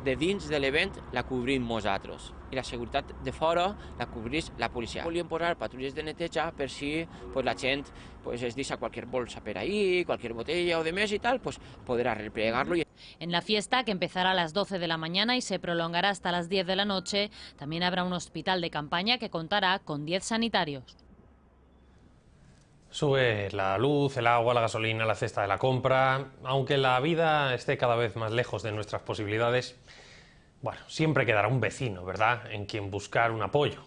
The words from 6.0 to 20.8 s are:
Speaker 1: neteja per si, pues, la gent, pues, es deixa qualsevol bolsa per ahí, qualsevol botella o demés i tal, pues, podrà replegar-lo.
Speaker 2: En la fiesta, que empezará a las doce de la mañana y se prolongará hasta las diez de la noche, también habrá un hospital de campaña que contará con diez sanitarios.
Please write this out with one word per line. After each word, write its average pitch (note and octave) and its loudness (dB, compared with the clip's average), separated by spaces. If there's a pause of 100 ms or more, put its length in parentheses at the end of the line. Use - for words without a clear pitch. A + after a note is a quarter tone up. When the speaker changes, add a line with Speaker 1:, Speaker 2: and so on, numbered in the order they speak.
Speaker 1:
neteja D#3+ -4
per C#3 -4
si, D3+ -4 (280)
pues, C3 0
la A#2 2
gent, C#3 -2 (360)
pues, A#2+ -6
es A#2 -4
deixa C3+ -4
qualsevol A2 -6
bolsa A#2+ -4
per G#2 -6
ahí, F3+ 2
qualsevol A#2 -4
botella E3+ 0
o E3 0
demés G3 -2
i G3 0
tal, A#3+ 0
pues, - -6 (280)
podrà A#2+ 2
replegar-lo. A2+ 0 (440)
Speaker 2:
En E3+ -6
la F3 2
fiesta, G#3+ 0
que A3 0
empezará F#3 2
a F#3+ 4
las E3 2
doce G3 0
de E3+ -2
la E3 0
mañana F#3+ 0
y B3+ 0
se F#3 -2
prolongará E3+ 2
hasta F#3 -2
las F3 0
diez F#3+ 2
de F#3 2
la G3+ 2
noche, G3+ 0 (260)
también D#3+ -4
habrá F3+ 2
un F3+ 0
hospital F3+ -2
de E3+ -2
campaña F3 0
que A3+ -6
contará F#3 2
con D3+ -4
diez F3+ -2
sanitarios. G3+ -2 (2000)